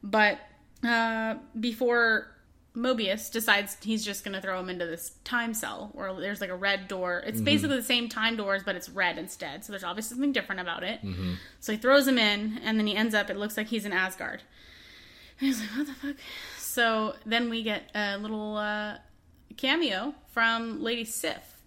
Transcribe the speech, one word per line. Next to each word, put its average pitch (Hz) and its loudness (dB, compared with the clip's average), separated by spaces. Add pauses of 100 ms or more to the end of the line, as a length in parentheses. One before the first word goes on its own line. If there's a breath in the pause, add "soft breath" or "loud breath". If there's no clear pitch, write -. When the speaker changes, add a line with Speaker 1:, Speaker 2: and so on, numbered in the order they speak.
Speaker 1:
but, 208 4 (480)
uh, 226 2 (240)
before 233 4 (440)
Mobius 233 0
decides 208 2
he's 220 0
just 202 -6
gonna 196 -4
throw 190 -4
him 185 -6
into 175 -2
this 170 -8 (100)
time 233 -2
cell 190 -6
where 190 -6
there's, 190 -6
like, 190 -4
a 185 -6
red 190 0
door. 180 -2
It's 214 -2
Speaker 2:
Mm-hmm. 220 2
Speaker 1:
basically 285 4
the 240 0
same 240 2
time 226 0
doors, 196 0
but 190 -2
it's 175 -8
red 180 0
instead. 165 -10
So 214 -12
there's 190 -8
obviously 196 -6
something 277 2
different 196 -2
about 170 -4
it. 202 -4
Speaker 2:
Mm-hmm. 92 -2 (260 loud breath)
Speaker 1:
So - -4
he 214 0
throws 262 8
him 262 6
in, 214 2
and 220 2
then 214 4
he 208 2
ends 214 4
up, 202 2
it 196 -2
looks 208 -4
like 214 -2
he's 220 -2
in 202 -4
Asgard. 185 -2 (960 loud breath)
And 269 2
he's 254 2
like, 214 -6
"What 294 -2
the 277 -12
fuck?" 277 -8 (440 loud breath)
So 220 0 (100)
then 233 2
we 226 -2
get 214 -4
a 202 -2
little, 214 -4
uh, 208 -4 (580)
cameo 269 0 (180)
from 226 0
Lady 226 -2
Sif - -6